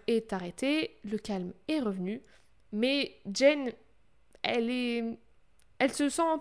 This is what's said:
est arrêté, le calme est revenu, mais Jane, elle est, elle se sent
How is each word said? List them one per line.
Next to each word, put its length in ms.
est 280
arrêté, 680
le 140
calme 340
est 120
revenu, 420
mais 440
Jane, 380
elle 260
est, 340
elle 120
se 180
sent 320